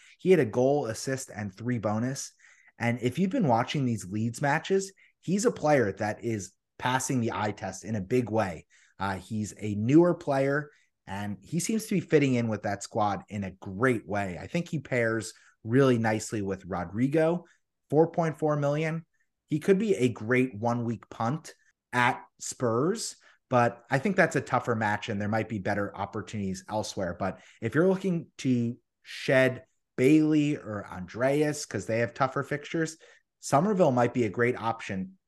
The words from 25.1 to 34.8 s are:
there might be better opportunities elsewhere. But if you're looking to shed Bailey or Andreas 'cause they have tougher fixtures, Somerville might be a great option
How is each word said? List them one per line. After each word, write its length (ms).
there 80
might 200
be 120
better 360
opportunities 720
elsewhere. 480
But 220
if 140
you're 100
looking 400
to 380
shed 580
Bailey 600
or 340
Andreas 720
'cause 220
they 140
have 120
tougher 300
fixtures, 540
Somerville 540
might 200
be 120
a 60
great 300
option 520